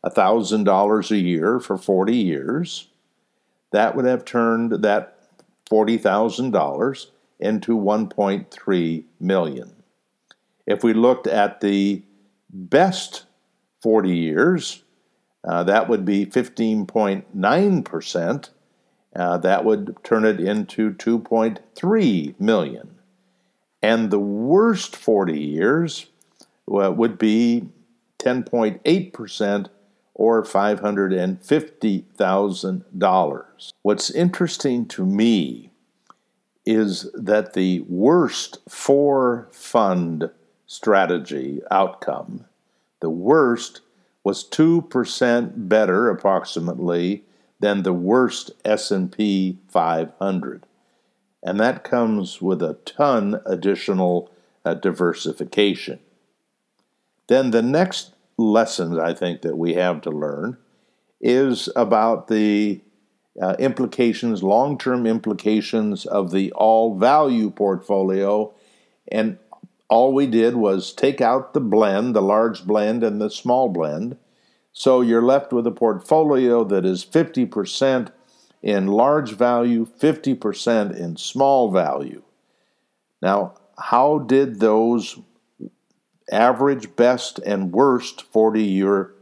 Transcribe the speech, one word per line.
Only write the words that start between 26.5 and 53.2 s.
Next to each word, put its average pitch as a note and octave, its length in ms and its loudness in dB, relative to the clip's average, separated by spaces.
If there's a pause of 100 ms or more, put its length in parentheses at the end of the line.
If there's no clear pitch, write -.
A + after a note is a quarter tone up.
well, G2+ 260 0
would A2+ 260 0
be A#2 500 2 (500)
ten B2+ 260 -2
point A2 400 -2
eight F3+ 280 0
percent G2+ 580 -6 (440)
or A2 300 2
five G2+ 360 0
hundred G2 320 -2
and F#2 300 -2
fifty A#2 600 -2 (120)
thousand F#2+ 680 -2 (140)
dollars. F#2 760 -2 (100)
What's G#2 280 0
interesting D#3+ 800 0
to - 180 -4
me F#2+ 640 0 (960)
is G#2+ 480 0
that G#2 400 0
the F#2 340 0
worst A#2+ 680 0 (100)
four C3+ 840 2
fund F2 760 -2 (360)
strategy D#2+ 1040 -2
outcome, - 720 -2 (560)
the E2 80 -4
worst A#2+ 720 0 (440)
was G2 200 -4
two E3 380 2
percent A#2+ 840 -2
better, G#2+ 420 2
approximately, F2 1120 -2 (380)
than G2+ 240 0
the F#2+ 80 0
worst G#2 580 0 (140)
S G#2+ 260 -2
and F#2+ 200 -2
P F#2+ 480 -2 (100)
five E2 500 -2
hundred. F#2+ 480 -6 (760)
And G2 160 -4
that B2 240 0
comes A2 580 -2
with F2+ 180 0
a D#2+ 140 -4 (100)
ton A2 600 0